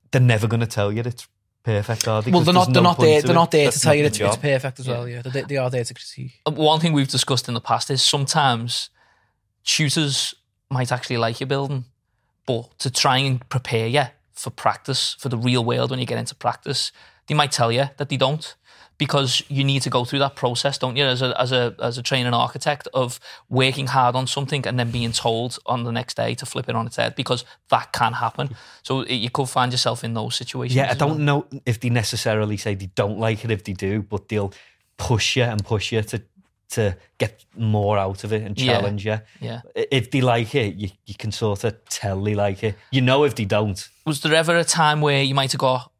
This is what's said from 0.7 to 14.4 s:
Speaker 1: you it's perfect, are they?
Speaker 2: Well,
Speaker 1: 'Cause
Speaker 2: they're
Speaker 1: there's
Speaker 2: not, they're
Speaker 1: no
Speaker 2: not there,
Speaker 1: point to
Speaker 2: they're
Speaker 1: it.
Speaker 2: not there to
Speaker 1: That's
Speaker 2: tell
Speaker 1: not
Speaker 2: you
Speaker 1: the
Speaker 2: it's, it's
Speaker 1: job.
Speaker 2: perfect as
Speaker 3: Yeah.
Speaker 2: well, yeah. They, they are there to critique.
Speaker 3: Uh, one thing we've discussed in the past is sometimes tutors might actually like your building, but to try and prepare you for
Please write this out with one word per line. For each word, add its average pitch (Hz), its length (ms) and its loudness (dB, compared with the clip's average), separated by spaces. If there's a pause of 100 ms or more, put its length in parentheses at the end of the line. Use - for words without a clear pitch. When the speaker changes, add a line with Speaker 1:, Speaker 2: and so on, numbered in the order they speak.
Speaker 1:
you 113 120 -4
it's 123 220 -8 (380)
perfect, 107 420 -2
are 110 160 2
they? 113 80 -2
Speaker 2:
Well, 175 100 6
Speaker 1:
'Cause 156 60 4
Speaker 2:
they're 180 80 4
Speaker 1:
there's 180 140 6
Speaker 2:
not, 127 60 2
they're 175 80 8
Speaker 1:
no 175 80 8
Speaker 2:
not 175 100 0
there, 170 140 8
Speaker 1:
point 151 80 6
to - 40 -2
Speaker 2:
they're 170 80 4
Speaker 1:
it. 170 60 8
Speaker 2:
not 170 100 4
there 151 140 6
to - 20 6
Speaker 1:
That's 135 160 0
Speaker 2:
tell 156 80 6
Speaker 1:
not 147 60 8
Speaker 2:
you 147 80 4
Speaker 1:
the - 20 4
Speaker 2:
it's, 107 140 0
it's 101 160 4
Speaker 1:
job. 123 60 -12
Speaker 2:
perfect 135 380 0
as 127 60 -8
Speaker 3:
Yeah. 131 60 -2
Speaker 2:
well, 120 160 -6
yeah. 120 140 -10
They, 131 200 -4
they 139 140 -6
are 127 140 0
there 123 140 -2
to - 100 -8
critique. - 520 -14
Speaker 3:
Uh, 156 60 0
one 156 260 4
thing 165 140 2
we've 139 160 4
discussed 127 400 0
in 123 60 -4
the 113 60 -4
past - 300 -2
is 135 100 0
sometimes 131 920 0 (760)
tutors 147 680 0 (360)
might 127 220 -2
actually 123 260 -2
like 117 220 0
your 139 60 -4
building, 139 380 -2 (640)
but 117 320 -4
to 135 120 -4
try 131 280 2
and 131 300 0
prepare 117 380 -2
you 131 180 2 (280)
for - 180 -10